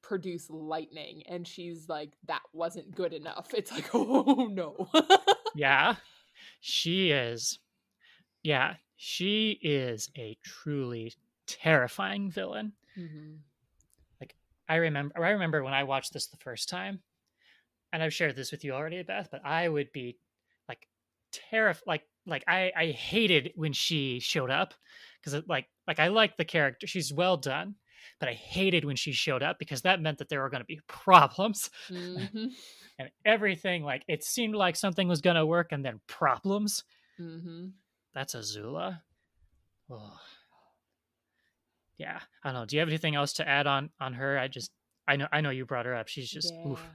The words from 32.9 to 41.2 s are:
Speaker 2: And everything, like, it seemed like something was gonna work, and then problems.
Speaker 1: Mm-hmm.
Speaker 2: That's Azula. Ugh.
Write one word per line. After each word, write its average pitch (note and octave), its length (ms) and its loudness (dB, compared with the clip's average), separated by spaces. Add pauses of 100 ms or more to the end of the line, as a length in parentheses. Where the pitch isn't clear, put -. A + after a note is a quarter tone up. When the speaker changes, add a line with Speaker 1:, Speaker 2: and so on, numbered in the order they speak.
Speaker 2:
And C3 120 -8 (140)
everything, G3 580 2
like, C#3 240 -4
it D#3 160 -2
seemed A3 320 -2
like F#3 200 4
something F#3+ 320 0
was E3+ 140 2
gonna E3+ 240 6
work, E3 260 2
and C#3 140 -4
then A2+ 220 -6
problems. G3 760 0 (380)
Speaker 1:
Mm-hmm. E3+ 460 -12 (480)
Speaker 2:
That's C3+ 180 -8
Azula. B2 680 -8 (880)
Ugh. A#2 80 -14 (2000)